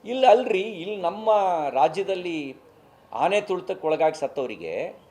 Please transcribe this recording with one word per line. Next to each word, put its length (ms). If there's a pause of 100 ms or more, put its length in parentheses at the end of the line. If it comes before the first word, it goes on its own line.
ಇಲ್ಲ 220
ಅಲ್ರಿ, 340
ಇಲ್ಲಿ 360
ನಮ್ಮ 320 (400)
ರಾಜ್ಯದಲ್ಲಿ 880 (560)
ಆನೆ 280
ತುಳಿತಕ್ಕೆ 460
ಒಳಗಾಗಿ 320
ಸತ್ತವರಿಗೆ 920